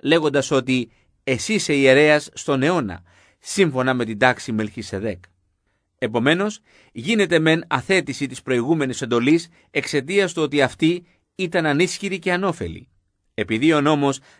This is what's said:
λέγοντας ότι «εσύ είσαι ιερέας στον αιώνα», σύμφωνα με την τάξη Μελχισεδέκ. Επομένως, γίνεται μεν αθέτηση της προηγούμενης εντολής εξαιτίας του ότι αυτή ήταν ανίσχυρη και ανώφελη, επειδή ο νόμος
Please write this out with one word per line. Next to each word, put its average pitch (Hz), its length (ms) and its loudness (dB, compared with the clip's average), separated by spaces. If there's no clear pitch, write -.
λέγοντας 147 500 0
ότι 127 400 0
«εσύ 131 300 -4
είσαι 185 200 0
ιερέας 143 600 6
στον 131 300 -2
αιώνα», 135 400 -2
σύμφωνα 131 540 0
με 120 120 -2
την 110 120 -6
τάξη 127 340 2
Μελχισεδέκ. 104 720 -6
Επομένως, 147 640 0
γίνεται 175 480 0
μεν 160 280 2
αθέτηση 143 600 -2
της 127 140 -12
προηγούμενης 131 600 0
εντολής 131 460 2
εξαιτίας 165 600 -2
του 165 80 -4
ότι 143 200 0
αυτή 165 440 0
ήταν 170 300 -2
ανίσχυρη 180 540 -2
και 180 120 -4
ανώφελη, 180 560 -6
επειδή 110 400 0
ο 147 80 2
νόμος 143 380 0